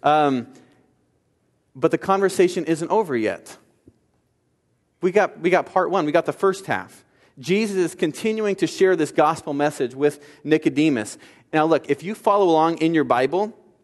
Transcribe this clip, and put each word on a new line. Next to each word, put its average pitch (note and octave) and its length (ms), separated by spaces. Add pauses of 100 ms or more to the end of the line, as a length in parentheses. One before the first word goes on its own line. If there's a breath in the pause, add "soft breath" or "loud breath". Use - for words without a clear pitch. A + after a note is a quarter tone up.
Um, C#3+ 460 (1300 soft breath)
but D#3 160
the D#3+ 80
conversation F#3+ 640
isn't D#3+ 240
over F3+ 260
yet. G#2 420 (1400)
We F#3 100
got, F#3 280
we E3 120
got F3 160
part E3+ 240
one. F3 140
We D3 60
got E3 140
the C#3+ 80
first F#3+ 320
half. - 400 (320 soft breath)
Jesus G3 380
is F3 200
continuing G#3+ 600
to E3+ 100
share F#3+ 300
this D#3 160
gospel D#3 420
message C#3+ 400
with D3 320 (180 loud breath)
Nicodemus. D3 760 (340 loud breath)
Now, D#3 120
look, D#3+ 260
if C#3+ 100
you G3 140
follow G3+ 340
along D#3+ 300
in D#3+ 140
your D#3 100
Bible C#3 500 (300)